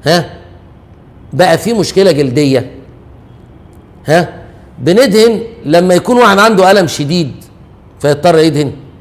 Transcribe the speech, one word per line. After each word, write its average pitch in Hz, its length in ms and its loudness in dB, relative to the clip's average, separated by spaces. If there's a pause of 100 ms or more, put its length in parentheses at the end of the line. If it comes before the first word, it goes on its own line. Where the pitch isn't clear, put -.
ها؟ 160 240 -2 (1000)
بقى 165 260 0
في 226 140 -4
مشكلة 190 400 0
جلدية، 135 580 -2 (1400)
ها؟ 160 220 0 (500)
بندهن 214 640 2 (240)
لما 175 300 2
يكون 247 220 0
واحد 208 220 4
عنده 196 320 2
ألم 196 160 0
شديد 147 580 -6 (560)
فيضطر 147 380 0
يدهن 147 340 0 (280)